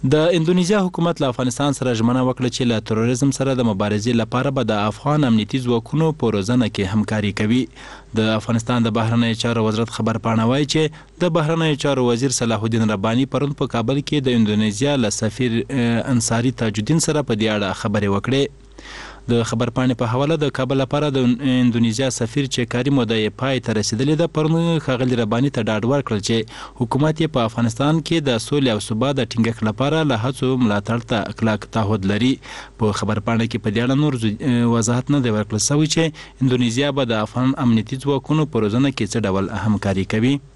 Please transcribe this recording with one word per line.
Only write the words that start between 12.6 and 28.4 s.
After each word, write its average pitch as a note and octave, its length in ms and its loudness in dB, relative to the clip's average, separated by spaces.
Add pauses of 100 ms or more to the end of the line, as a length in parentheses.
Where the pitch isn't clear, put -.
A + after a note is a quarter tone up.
الدین A2+ 260 2
رباني A2+ 400 0
پرون C#3+ 300 -2
په B2 100 -6
کابل A#2+ 260 0
کې C#3 300 -2
د B2 80 2
اندونیزیا G#2+ 640 2
له G#2 160 2
سفیر، A#2 400 -2
اه، A#2 420 0 (140)
انصاري A#2 480 0
تاج G#2+ 220 -2
الدین D#3 240 2
سره D3+ 140 0
په B2 120 0
دې G#2+ 220 2
اړه G2 260 -2
خبرې G#2 340 0
وکړې. C3 500 -2 (640)
د A#2 180 2
خبر A#2 280 0
پاڼې B2+ 240 2
په B2 100 0
حواله C#3+ 320 0
د C#3 160 0
کابل C3+ 240 0
لپاره D3 320 0
د C3 100 2 (300)
اندونیزیا A#2+ 520 2 (120)
سفیر C3+ 340 -2
چې A#2+ 220 -2
کاري B2+ 240 0
موده A2+ 200 2
یې G#2 240 0
پای C3 240 0
ته A2+ 120 -2
رسېدلې C3 420 0
ده، E3+ 60 2 (100)
پرون E3 480 2
ښاغلي B2+ 360 0
رباني A#2 360 0
ته A2 120 -2
ډاډ A2 220 0
ورکړل B2 380 0
چې A2+ 80 2 (440)
حکومت D3 400 0
یې D#3 160 -2
په A2+ 140 2
افغانستان C3+ 500 0
کې D#3 300 -2
د A2+ 160 2